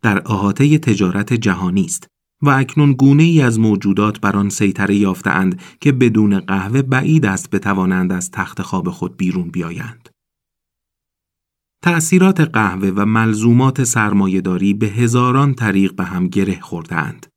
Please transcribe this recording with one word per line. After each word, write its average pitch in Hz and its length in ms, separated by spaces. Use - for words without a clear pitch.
در 101 240
احاطه 113 520
تجارت 101 540
جهانی 95 520
است - 220
و 143 80
اکنون 139 420
گونه‌ای 143 500
از 113 180
موجودات 104 600
بر 101 160
آن 101 120
سیطره 98 480
یافته‌اند 92 640
که 143 120
بدون 107 480
قهوه 98 420
بعید 135 440
است 95 240
بتوانند 92 640
از 90 180
تخت - 320
خواب 90 280
خود 90 260
بیرون 90 320
بیایند. 87 600
تأثیرات 175 580
قهوه 101 480
و 101 180
ملزومات 113 800
سرمایه‌داری 98 880
به 107 120
هزاران 123 680
طریق 98 400
به 92 100
هم 90 240
گره 95 320
خورده‌اند. 82 680